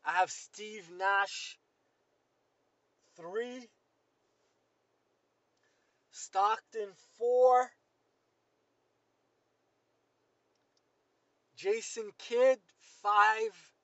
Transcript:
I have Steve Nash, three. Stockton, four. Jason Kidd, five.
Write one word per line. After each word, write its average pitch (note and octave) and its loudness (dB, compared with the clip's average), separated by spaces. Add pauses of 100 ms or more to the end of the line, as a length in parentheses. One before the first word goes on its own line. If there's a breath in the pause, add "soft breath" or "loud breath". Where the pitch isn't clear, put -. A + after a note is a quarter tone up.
I D3+ -4
have F3+ 0
Steve G#3 -16
Nash, G3 -4 (1600)
three. A#3 -10 (2500)
Stockton, G3+ -2 (300)
four. B3 6 (4000)
Jason G#3+ -6
Kidd, B3 2 (440)
five. G#3+ 0 (100)